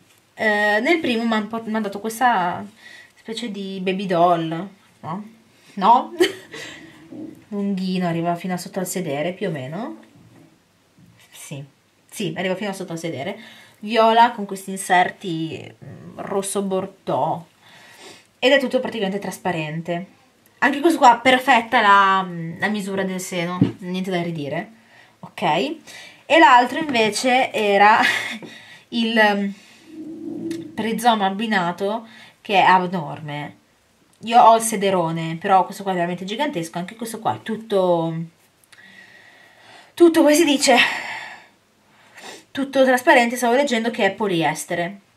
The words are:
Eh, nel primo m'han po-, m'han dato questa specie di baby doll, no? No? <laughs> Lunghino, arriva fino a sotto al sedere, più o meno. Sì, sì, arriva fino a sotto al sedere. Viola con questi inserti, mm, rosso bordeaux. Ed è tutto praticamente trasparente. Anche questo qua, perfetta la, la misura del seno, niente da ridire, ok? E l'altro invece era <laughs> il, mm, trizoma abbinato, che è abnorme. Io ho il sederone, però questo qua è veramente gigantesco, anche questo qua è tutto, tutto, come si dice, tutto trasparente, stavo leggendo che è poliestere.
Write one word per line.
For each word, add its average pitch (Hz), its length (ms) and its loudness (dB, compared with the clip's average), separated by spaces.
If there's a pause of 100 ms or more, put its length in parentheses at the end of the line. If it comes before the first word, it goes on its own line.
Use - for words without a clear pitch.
(340)
Eh, 208 480 0
nel 330 180 2
primo 233 240 -2
m'han 220 240 -2
po-, 226 180 -8
m'han 214 160 -4
dato 202 200 -6
questa 208 640 0 (500)
specie 226 340 -10
di 190 320 -10
baby 190 260 -4
doll, 170 600 0 (320)
no? 196 300 -12 (460)
No? 220 380 4 (640)
<laughs> - 720 -18
Lunghino, 190 600 -2
arriva 170 280 -2
fino 180 180 -6
a 180 40 -2
sotto - 220 -10
al 180 80 -4
sedere, 156 440 -4
più 185 160 -8
o 175 40 -4
meno. 160 460 -10 (1300)
Sì, - 320 -14 (460)
sì, 175 260 -8
arriva 185 200 -4
fino 202 160 -6
a - 20 -10
sotto 180 180 -12
al 165 80 -8
sedere. 165 400 -8 (400)
Viola 226 520 4
con 214 140 -10
questi 190 240 -12
inserti, 180 1040 -2 (100)
mm, - 360 -18
rosso 196 420 -4
bordeaux. 185 840 -4 (1000)
Ed 254 80 4
è 277 80 6
tutto 254 200 -2
praticamente 202 400 -4
trasparente. 170 840 -6 (540)
Anche 285 200 0
questo 320 180 2
qua, 240 200 6
perfetta 254 640 2
la, 196 460 4 (300)
la 185 120 -2
misura 196 340 -4
del 185 160 -6
seno, 180 400 -6 (200)
niente 185 300 -6
da 175 120 -2
ridire, 170 500 -8 (480)
ok? - 220 -18 (840)
E 285 140 4
l'altro 269 400 6
invece 254 720 0
era 208 480 4 (460)
<laughs> - 440 -20
il, 226 300 0 (160)
mm, 202 140 -2 (1200)
trizoma 226 540 0
abbinato, 196 800 -4 (340)
che 208 140 -4
è 180 80 4
abnorme. 151 960 0 (640)
Io 233 180 6
ho 226 140 8
il 226 80 2
sederone, 165 760 -2
però 190 260 4
questo 196 180 -12
qua 196 80 -4
è 185 40 -4
veramente 175 300 -2
gigantesco, 208 540 -6
anche 185 160 -10
questo 226 240 -10
qua 117 160 -4
è 113 80 -12
tutto, 180 680 0 (1800)
tutto, 339 280 6
come 294 120 6
si 320 120 6
dice, 277 300 4 (1800)
tutto 269 320 0
trasparente, 254 520 4
stavo 240 200 2
leggendo 240 360 0
che 226 140 0
è 196 60 2
poliestere. 170 880 -2 (160)